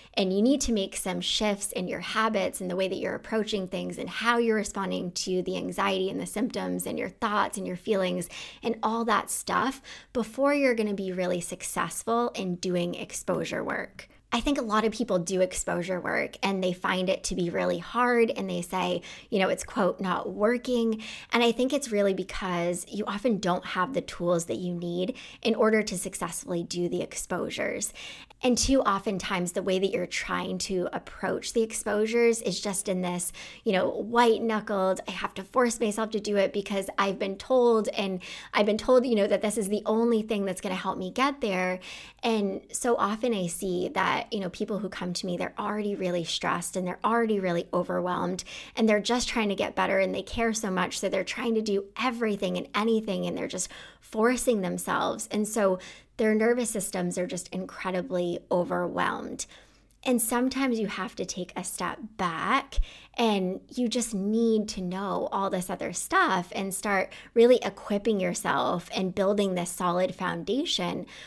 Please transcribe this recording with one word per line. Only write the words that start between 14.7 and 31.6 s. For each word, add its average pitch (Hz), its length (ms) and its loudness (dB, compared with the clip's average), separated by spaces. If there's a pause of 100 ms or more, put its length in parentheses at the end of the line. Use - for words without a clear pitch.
of 220 80 2
people 220 260 0
do 180 220 0
exposure 180 600 0
work - 420 -2
and 190 200 0
they 185 120 2
find 185 340 0
it 190 160 0
to - 100 -4
be 175 140 2
really 180 300 0
hard 240 520 2
and 196 180 -4
they 180 120 -2
say, 180 400 -2 (300)
you 208 80 2
know, 185 100 4
it's, 180 160 -2
quote, 185 360 0
"not 185 340 -2
working." 226 680 2 (300)
And 233 100 4
I 240 80 6
think 262 220 0
it's 277 180 -2
really 202 220 4
because 180 800 -2
you 202 160 -4
often 208 320 0
don't 180 260 0
have 180 300 -2
the 180 80 0
tools 175 440 0
that 117 120 -4
you 175 160 -4
need 175 400 -2 (260)
in 226 140 2
order 220 280 4
to 208 140 -4
successfully 175 640 -4
do 175 280 -2
the 175 100 -2
exposures. - 920 -4 (480)
And 247 140 4
too 262 260 4
oftentimes, 190 680 0
the 196 100 -2
way 190 160 2
that 190 120 2
you're 180 160 0
trying 185 520 -4
to 185 340 0
approach - 640 -4
the 233 80 4